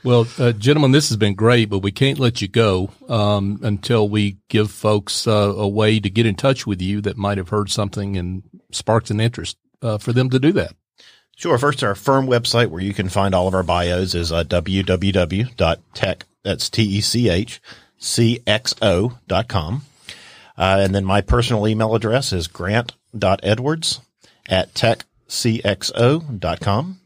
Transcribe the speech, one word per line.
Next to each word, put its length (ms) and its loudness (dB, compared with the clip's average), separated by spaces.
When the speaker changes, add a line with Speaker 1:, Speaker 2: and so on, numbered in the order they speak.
Speaker 1:
Well, 220 4
uh, 140 2
gentlemen, 400 4
this 160 4
has 80 0
been 180 2
great, 360 4
but 80 0
we 120 0
can't 280 0
let 240 0
you 60 -4
go, 420 2
um, 540 0
until 440 0
we 300 0
give 200 2
folks, 560 -2
uh, 300 2
a 100 -2
way 320 2
to 120 -2
get 160 2
in 80 0
touch 320 -2
with 160 -4
you 180 -2
that 160 -6
might 220 -2
have 100 -8
heard 220 -2
something 480 -4
and 240 -6
sparked 380 0
an 100 -2
interest, 380 -2
uh, 160 -4
for 160 -4
them 160 2
to 100 2
do 140 4
that. 220 -2
Speaker 2:
Sure. 200 0
First, 260 0
our 120 0
firm 320 2
website 400 2
where 160 -6
you 100 -2
can 160 -4
find 260 0
all 140 2
of 60 0
our 80 2
bios 520 0
is, 160 -2
uh, 120 0
W 400 0
W 280 0
W 360 0
dot 240 0
tech, 320 -6
that's 260 -4
T 140 -2
E 180 0
C 300 0
H 320 -2
C 500 0
X 360 -2
O 340 2
dot 220 -2
com. 360 -4
Uh, 220 2
and 140 2
then 120 0
my 160 2
personal 440 0
email 280 0
address 360 0
is 160 -2
grant 460 -4
dot 240 2
edwards 580 -2
at 280 -2
tech 320 0
C 360 -2
X 320 -2
O 240 2
dot 400 -6
com. 460 -4